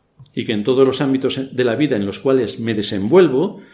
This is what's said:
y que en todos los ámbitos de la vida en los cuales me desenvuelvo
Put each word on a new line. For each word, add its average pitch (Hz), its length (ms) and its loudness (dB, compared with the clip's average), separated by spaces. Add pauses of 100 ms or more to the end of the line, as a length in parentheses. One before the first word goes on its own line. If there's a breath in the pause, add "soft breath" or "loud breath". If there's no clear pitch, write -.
(340)
y 110 100 -6
que 117 80 -4
en 104 120 -2
todos 131 220 4
los 131 140 0
ámbitos 135 540 -2
de 123 100 0
la 117 100 0
vida 131 220 0
en 101 100 -2
los 98 120 -6
cuales 131 420 0
me 113 140 -2
desenvuelvo 131 840 2 (140 loud breath)